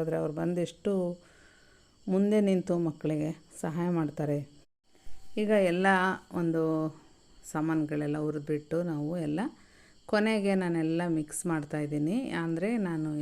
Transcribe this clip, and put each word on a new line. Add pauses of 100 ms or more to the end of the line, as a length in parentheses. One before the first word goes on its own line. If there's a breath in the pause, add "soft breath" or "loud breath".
ಆದರೆ
ಅವ್ರು
ಬಂದು
ಎಷ್ಟು (1120 soft breath)
ಮುಂದೆ
ನಿಂತು (140)
ಮಕ್ಕಳಿಗೆ (320)
ಸಹಾಯ (100)
ಮಾಡ್ತಾರೆ. (1040 soft breath)
ಈಗ (180)
ಎಲ್ಲ (540)
ಒಂದು (880 loud breath)
ಸಾಮಾನುಗಳೆಲ್ಲ
ಹುರಿದ್ಬಿಟ್ಟು (140)
ನಾವು (160)
ಎಲ್ಲ (680 soft breath)
ಕೊನೆಗೆ (100)
ನಾನೆಲ್ಲ (140)
ಮಿಕ್ಸ್
ಮಾಡ್ತಾಯಿದ್ದೀನಿ. (260)
ಅಂದರೆ (200)
ನಾನು (140)